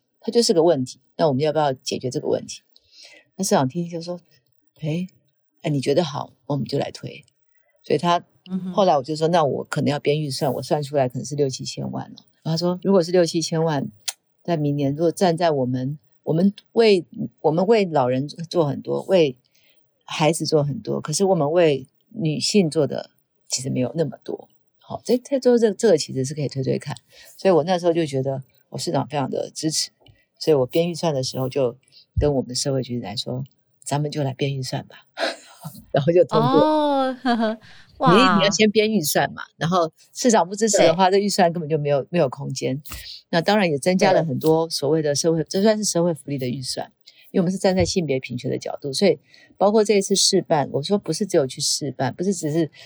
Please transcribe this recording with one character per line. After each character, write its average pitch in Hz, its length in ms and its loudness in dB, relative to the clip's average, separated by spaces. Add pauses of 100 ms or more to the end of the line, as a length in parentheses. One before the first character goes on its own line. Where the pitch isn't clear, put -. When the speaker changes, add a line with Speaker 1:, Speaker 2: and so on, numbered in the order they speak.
(220)
Speaker 1:
它 220 100 -10
就 233 100 2
是 226 120 2
个 165 100 4
问 151 220 2
题， - 160 -14 (160)
那 165 100 2
我 139 60 2
们 127 80 -2
要 151 100 0
不 151 80 -2
要 147 140 0
解 - 260 -8
决 127 100 -6
这 139 120 -6
个 - 80 -6
问 110 160 -2
题？” - 160 -16 (760)
那 190 80 -6
市 196 60 -4
长 156 180 2
听 175 160 -6
听 170 80 -10
就 170 100 -8
说 175 180 -10 (640)
：“诶， 160 260 -4 (560)
诶， 170 60 -4
你 143 120 0
觉 143 140 0
得 175 80 2
好， 143 300 -8 (140)
我 147 80 -4
们 120 100 -4
就 143 120 -6
来 - 140 -4
推。” - 320 -16 (600)
所 - 120 -2
以 - 20 2
他， 175 260 0 (260)
Speaker 2:
嗯 185 100 -4
哼。 180 140 -10
Speaker 1:
后 190 120 2
来 170 100 4
我 139 60 2
就 151 140 -6
说 156 140 0
，“那 170 140 4
我 123 200 -2
可 - 180 -4
能 127 100 0
要 143 80 -2
编 147 220 0
预 147 80 -4
算， 135 240 -2
我 139 80 -6
算 151 200 -2
出 143 140 -6
来 131 140 2
可 - 80 -10
能 127 80 -8
是 147 100 -10
六 143 140 0
七 131 140 -10
千 131 280 -10
万 127 180 -10
了。” - 80 -20 (260)
然 156 80 -4
后 - 0 -
他 160 60 0
说 180 260 -2
，“如 185 80 0
果 196 100 6
是 170 100 -2
六 175 140 4
七 165 160 -2
千 160 220 -2
万， 156 240 -2 (560)
在 170 140 -2
明 147 180 0
年 139 200 0
如 147 80 -6
果 165 80 2
站 175 240 0
在 170 160 2
我 135 140 0
们， 127 320 -4 (260)
我 - 100 -2
们 196 200 2 (200)
为， 208 320 4 (360)
我 156 100 2
们 175 140 2
为 214 200 4
老 147 220 2
人 131 200 -2
做 165 380 -2
很 139 160 -4
多， 139 220 -6
为 165 340 2 (680)
孩 156 280 2
子 160 140 -2
做 143 180 2
很 135 160 -4
多， 139 220 -6
可 151 120 -6
是 196 120 0
我 190 80 4
们 147 180 0
为 156 360 2 (220)
女 151 300 -4
性 175 300 2
做 143 160 2
的 - 260 -6 (360)
其 - 140 -6
实 139 80 -6
没 131 100 -2
有 123 160 -2
那 160 100 0
么 120 180 -10
多。” - 260 -12 (280)
好， - 280 -12
这、 240 120 2
这， 262 220 -2
这、 240 320 4
这 208 160 0
个 175 100 6
其 131 160 -4
实 131 120 -2
是 143 80 -6
可 151 80 -8
以 139 60 -2
推 135 140 -6
推 143 160 0
看。 - 180 -8 (420)
所 196 120 2
以 185 40 6
我 147 100 4
那 180 160 0
时 170 60 -2
候 170 80 4
就 165 120 0
觉 139 160 -4
得， 135 220 -4 (260)
我 151 80 -10
市 151 140 -6
长 135 160 -2
非 147 100 -6
常 135 120 -2
的 - 200 -6
支 156 220 -6
持， - 200 -4 (460)
所 - 140 0
以 151 40 6
我 127 100 2
编 165 240 0
预 175 40 -6
算 160 200 -2
的 131 100 -2
时 127 160 -6
候 131 80 -2
就 131 300 -2 (420)
跟 147 160 2
我 127 60 0
们 117 80 -6
的 127 60 -8
社 139 180 -4
会 131 100 -2
局 120 160 -6
来 110 160 -10
说 131 300 -8 (380)
，“咱 143 180 -4
们 147 100 -4
就 151 100 -6
来 135 120 -4
编 139 220 -4
预 135 60 -6
算 131 240 -8
吧。” - 300 -20
<laughs> - 760 -10
然 139 100 2
后 170 80 2
就 170 140 6
通 214 140 0
过。 254 200 4
Speaker 2:
哦， 285 600 2
呵 240 160 0
呵， 220 220 -2 (400)
哇。 - 120 4
Speaker 1:
你， 190 280 6
你 196 60 2
要 202 40 4
先 214 220 4
编 214 200 2
预 214 80 2
算 151 320 0
嘛， - 120 -16 (140)
然 156 120 -2
后 170 200 2 (220)
市 - 200 2
长 196 140 6
不 190 100 -10
支 226 120 0
持 208 120 2
的 165 140 6
话， 185 160 4
Speaker 2:
对。 196 100 4
Speaker 1:
这 202 40 0
预 202 60 0
算 175 240 2
根 175 80 -6
本 147 80 -6
就 156 80 0
没 147 100 -2
有， 143 220 0
没 175 80 -2
有 151 100 4
空 139 240 -8
间。 135 300 -4 (480)
那 170 100 0
当 202 180 2
然 190 120 2
也 143 80 0
增 185 180 0
加 190 160 4
了 165 140 2
很 160 140 -4
多 160 300 2
所 143 200 -4
谓 160 140 2
的 147 100 0
社 160 180 0
会， 165 120 2
Speaker 2:
对。 - 40 -10
Speaker 1:
这 190 140 -2
算 214 160 4
是 214 60 -4
社 175 200 0
会 175 100 0
福 156 120 -12
利 143 140 -6
的 127 100 -4
预 135 140 -6
算， - 280 -8 (380)
因 - 80 -2
为 196 40 2
我 - 20 4
们 175 80 0
是 190 80 -4
站 185 160 2
在 180 100 2
性 170 220 -2
别 131 120 0
平 127 160 -10
权 131 140 -6
的 127 80 -4
角 - 240 -8
度， 143 100 -8
所 190 160 2
以 165 120 2 (360)
包 202 160 2
括 220 120 4
这 214 100 2
一 202 80 4
次 196 140 0
试 180 260 2
办， 156 320 0
我 135 80 -2
说 190 160 0
不 165 160 -4
是 196 140 -4
只 175 100 0
有 143 80 4
去 131 160 -8
试 139 300 -4
办， 131 220 -4
不 - 100 -6
是 196 100 0
只 151 180 -4
是 156 200 -2 (140)